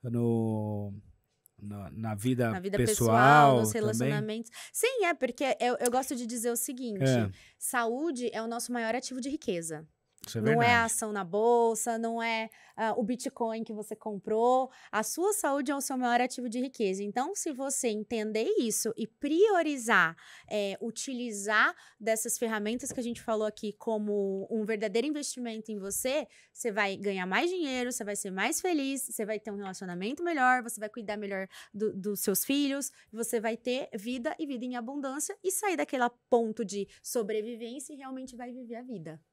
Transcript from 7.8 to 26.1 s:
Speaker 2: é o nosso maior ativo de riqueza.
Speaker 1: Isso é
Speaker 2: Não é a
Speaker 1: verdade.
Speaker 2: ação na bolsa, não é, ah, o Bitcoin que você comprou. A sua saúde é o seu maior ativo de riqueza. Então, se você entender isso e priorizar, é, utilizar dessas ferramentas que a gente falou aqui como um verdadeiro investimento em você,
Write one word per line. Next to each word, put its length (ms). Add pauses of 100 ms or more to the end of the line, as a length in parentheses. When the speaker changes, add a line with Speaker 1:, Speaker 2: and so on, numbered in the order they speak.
Speaker 2:
é 80
o 60
nosso 240
maior 240
ativo 260
de 80
riqueza. 580 (400)
Speaker 1:
Isso 100
é 40
Speaker 2:
Não 100
é 20
a 60
Speaker 1:
verdade. 260
Speaker 2:
ação 260
na 120
bolsa, 760
não 240
é, 260 (300)
ah, 180
o 60
Bitcoin 640
que 100
você 220
comprou. 720 (220)
A 100
sua 320
saúde 380
é 40
o 60
seu 160
maior 240
ativo 260
de 120
riqueza. 420
Então, 320
se 180
você 360
entender 580 (140)
isso 360
e 120
priorizar, 1080 (320)
é, 320
utilizar 960 (240)
dessas 380
ferramentas 540
que 80
a 40
gente 160
falou 280
aqui 320
como 720
um 120
verdadeiro 440
investimento 640
em 80
você, 480 (260)